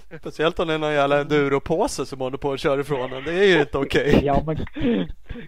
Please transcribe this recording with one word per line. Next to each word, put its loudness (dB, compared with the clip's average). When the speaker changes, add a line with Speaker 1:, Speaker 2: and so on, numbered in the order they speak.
Speaker 1:
det. -14
Speaker 2:
Speciellt -2
om 0
det 0
är 0
någon 0
jävla 4
enduropåse 0
som -10
håller -4
på -4
att -6
köra 0
ifrån -4
en. -8
Det -4
är 6
ju 6
inte -2
okej. 2
Speaker 3:
<laughs> 2
Ja, 2
men -2